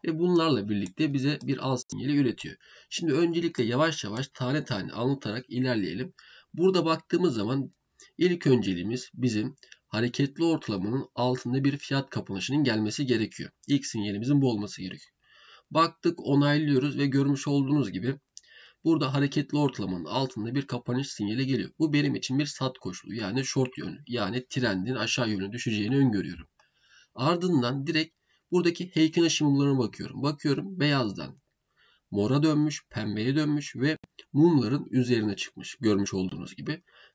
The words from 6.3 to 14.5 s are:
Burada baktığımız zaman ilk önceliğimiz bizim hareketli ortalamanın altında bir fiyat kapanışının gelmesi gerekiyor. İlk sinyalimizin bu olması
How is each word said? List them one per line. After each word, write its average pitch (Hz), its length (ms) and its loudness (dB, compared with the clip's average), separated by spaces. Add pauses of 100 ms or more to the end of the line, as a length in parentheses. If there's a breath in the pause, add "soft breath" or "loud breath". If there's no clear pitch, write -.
Burada 175 320 4
baktığımız 160 480 0
zaman 117 400 -2 (440 soft breath)
ilk 175 300 2
önceliğimiz 104 640 2
bizim 120 420 -2 (320 loud breath)
hareketli 139 560 -2
ortalamanın 120 720 -2
altında 127 480 0
bir 139 140 2
fiyat 135 320 -4
kapanışının 107 540 -2
gelmesi 110 420 0
gerekiyor. 110 440 0 (180)
İlk 139 180 2
sinyalimizin 110 560 0
bu 131 80 4
olması 104 320 -4